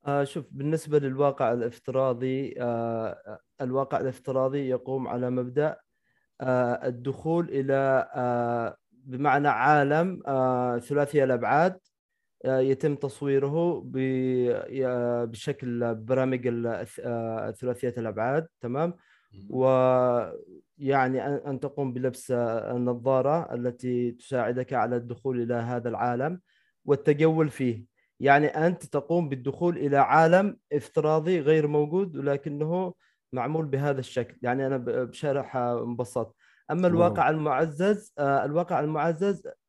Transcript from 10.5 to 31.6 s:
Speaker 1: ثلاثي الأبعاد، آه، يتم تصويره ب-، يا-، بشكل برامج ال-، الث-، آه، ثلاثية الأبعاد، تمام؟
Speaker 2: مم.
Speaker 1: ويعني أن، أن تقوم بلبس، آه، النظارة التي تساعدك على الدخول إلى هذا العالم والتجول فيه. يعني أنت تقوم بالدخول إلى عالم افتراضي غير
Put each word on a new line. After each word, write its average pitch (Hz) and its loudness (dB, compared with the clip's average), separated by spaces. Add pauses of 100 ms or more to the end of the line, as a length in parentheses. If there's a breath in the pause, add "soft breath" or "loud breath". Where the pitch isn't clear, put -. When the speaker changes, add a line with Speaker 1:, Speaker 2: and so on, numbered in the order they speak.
Speaker 1:
ثلاثي 143 0
الأبعاد، 131 2 (680)
آه، 131 2
يتم 135 2
تصويره 143 0
ب-، 127 -8 (720)
يا-، 120 0
بشكل 120 -4
برامج 127 0
ال-، 117 -2
الث-، - -16
آه، 113 -4
ثلاثية 123 -4
الأبعاد، 117 -2 (140)
تمام؟ 147 -2 (400 soft breath)
Speaker 2:
مم. 98 -20
Speaker 1:
ويعني 127 0
أن، 143 -2
أن 139 -6
تقوم 135 -6
بلبس، 127 -4
آه، 117 -2
النظارة 127 0
التي 123 -2
تساعدك 123 -4
على 120 0
الدخول 120 -4
إلى 117 -2
هذا 120 -4
العالم 123 -2 (460)
والتجول 151 4
فيه. 117 -4 (300)
يعني 143 6
أنت 165 0
تقوم 151 0
بالدخول 139 -2
إلى 143 2
عالم 165 6 (160)
افتراضي 156 0
غير 151 4